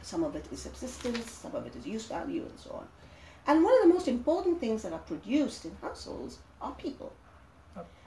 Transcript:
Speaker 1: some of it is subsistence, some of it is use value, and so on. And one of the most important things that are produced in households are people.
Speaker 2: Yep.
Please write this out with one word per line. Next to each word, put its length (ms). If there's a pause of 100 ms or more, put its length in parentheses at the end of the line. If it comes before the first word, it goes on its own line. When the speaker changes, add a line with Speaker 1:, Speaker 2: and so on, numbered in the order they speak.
Speaker 1:
some 220
of 120
it 160
is 80
subsistence, 680
some 240
of 120
it 80
is 120
use 180
value, 380
and 240
so 40 (120)
on. 40 (580)
And 200
one 140
of 40
the 120
most 120
important 540
things 220
that 100
are 80 (120)
produced 520
in 180
households 560 (220)
are 100 (160)
people. 240 (640)
Speaker 2:
Yep. 120 (200)